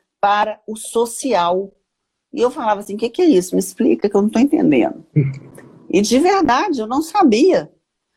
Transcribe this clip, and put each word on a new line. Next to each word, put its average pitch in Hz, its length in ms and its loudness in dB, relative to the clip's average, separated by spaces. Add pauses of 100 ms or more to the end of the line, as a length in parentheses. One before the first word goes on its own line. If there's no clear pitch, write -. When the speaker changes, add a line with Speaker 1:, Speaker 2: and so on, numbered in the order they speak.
(200)
Speaker 1:
para 208 460 0
o 214 100 -12
social." 196 960 -4 (600)
E - 80 -6
eu 240 80 2
falava 220 300 -4
assim, 202 160 -10
"O - 20 -6
que 226 140 -4
que 359 100 -2
é 370 40 4
isso? 185 280 2
Me 185 60 0
explica - 500 -2
que - 60 -2
eu 202 80 2
não 214 60 0
tô 226 100 -2
entendendo." 240 760 0
Speaker 2:
<laughs> - 340 -2 (400)
Speaker 1:
E 190 140 0
de 208 180 2
verdade, 330 600 0
eu 214 80 -8
não 254 140 -4
sabia. 220 720 2 (460)